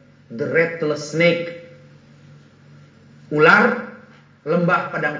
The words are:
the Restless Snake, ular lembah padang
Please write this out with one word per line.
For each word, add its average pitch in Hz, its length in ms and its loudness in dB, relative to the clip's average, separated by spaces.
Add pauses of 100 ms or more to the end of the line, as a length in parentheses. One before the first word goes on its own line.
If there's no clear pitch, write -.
(280)
the 135 240 -6
Restless 151 640 -2
Snake, - 560 -2 (1600)
ular 170 640 4 (480)
lembah 175 480 0
padang 151 280 -4